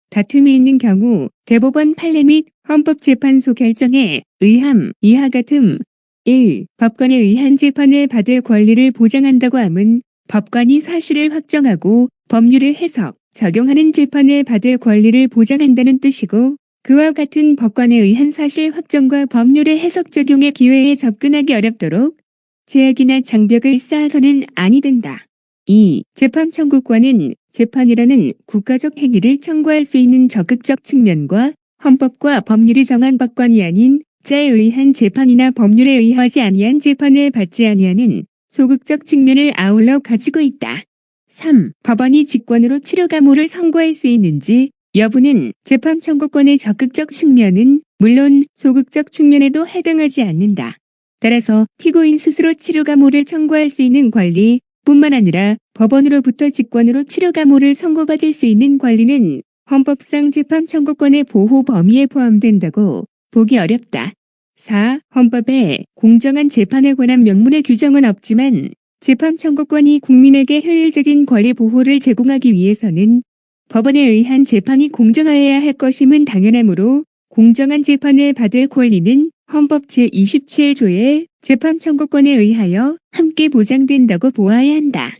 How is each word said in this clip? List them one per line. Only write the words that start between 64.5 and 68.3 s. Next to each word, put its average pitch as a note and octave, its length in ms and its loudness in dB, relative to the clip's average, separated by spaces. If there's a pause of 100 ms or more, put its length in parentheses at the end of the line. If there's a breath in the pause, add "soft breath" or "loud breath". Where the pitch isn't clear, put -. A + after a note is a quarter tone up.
사, A3 420 -4 (160)
헌법에 A#3+ 720 0 (100)
공정한 C4+ 540 2
재판에 C4+ 460 0
관한 B3+ 280 0
명문의 A3+ 400 2
규정은 C#4 420 0
없지만 A3 640 -2 (280)